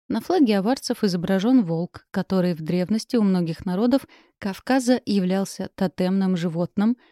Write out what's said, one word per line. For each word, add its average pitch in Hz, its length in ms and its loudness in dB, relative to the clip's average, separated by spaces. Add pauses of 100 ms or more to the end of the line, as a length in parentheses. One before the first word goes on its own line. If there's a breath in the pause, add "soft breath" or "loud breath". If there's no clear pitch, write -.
На 220 140 -4
флаге 254 380 2
аварцев 233 440 -2
изображён 190 600 2
волк, 165 460 -6
который 180 420 0
в 160 80 -10
древности 180 560 -2
у 220 60 2
многих 180 420 0
народов 233 420 0 (300 soft breath)
Кавказа 247 680 0
являлся 190 680 -2
тотемным 185 640 0
животным, 175 600 -2 (140 soft breath)